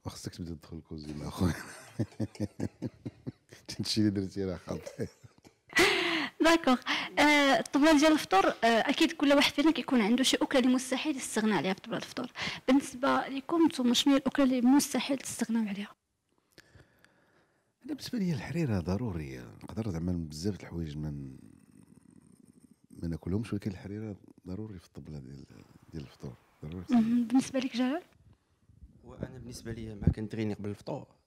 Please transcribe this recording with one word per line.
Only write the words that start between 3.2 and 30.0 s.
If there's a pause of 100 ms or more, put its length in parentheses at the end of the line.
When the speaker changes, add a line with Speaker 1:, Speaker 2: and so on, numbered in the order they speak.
Speaker 1:
هادشي
اللي
درتي
راه
خاطئ. (1300)
Speaker 2:
داكوغ. (420)
آه،
الطبلة
ديال
الفطور،
آه، (120)
أكيد
كل
واحد
فينا
كيكون
عنده
شي
أكلة
اللي
مستحيل
يستغنى
عليها
في
طبلة
الفطور. (360)
بالنسبة
لكم
نتوما،
شنو
هي
الأكلة
اللي
مستحيل
تستغناو
عليها؟ (1900)
Speaker 1:
أنا
بالنسبة
لي
الحريرة
ضرورية، (220)
نقدر
زعما
بزاف
د
الحوايج
ما
ن-، (1500)
ما
ناكلهمش،
ولكن
الحريرة (320)
ضروري
في
الطبلة
ديال، (460)
ديال
الفطور، (300)
ضروري
خصنا.
Speaker 2:
مهم.
بالنسبة
لك
جلال؟ (1000)
Speaker 3:
وأنا
بالنسبة
لي
ما